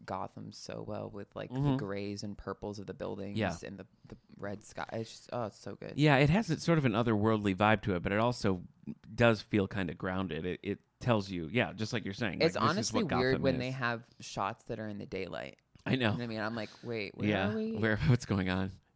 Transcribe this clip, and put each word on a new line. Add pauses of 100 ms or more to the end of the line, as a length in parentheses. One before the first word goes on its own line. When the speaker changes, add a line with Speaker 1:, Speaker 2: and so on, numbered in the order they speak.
Speaker 1:
Gotham
so
well
with,
like,
Speaker 2:
Mm-hmm.
Speaker 1:
the
grays
and
purples
of
the
buildings
Speaker 2:
Yeah. (100)
Speaker 1:
and
the, (220)
the (200)
red
sky.
It's
just,
oh,
it's
so
good.
Speaker 2:
Yeah,
it
has,
it's
sort
of
an
otherworldly
vibe
to
it,
but
it
also (520)
does
feel
kinda
grounded.
It,
it (220)
tells
you,
yeah,
just
like
you're
saying,
Speaker 1:
It's
Speaker 2:
like,
this
is
Speaker 1:
honestly
Speaker 2:
what
Speaker 1:
weird
Speaker 2:
Gotham
Speaker 1:
when
Speaker 2:
is.
Speaker 1:
they
have (180)
shots
that
are
in
the
daylight. (300)
Speaker 2:
I
know.
Speaker 1:
You
know
what
I
mean?
I'm
like, (120)
"Wait,
where
Speaker 2:
Yeah,
Speaker 1:
are
we?"
Speaker 2:
where,
<laughs>
what's
going
on? (240)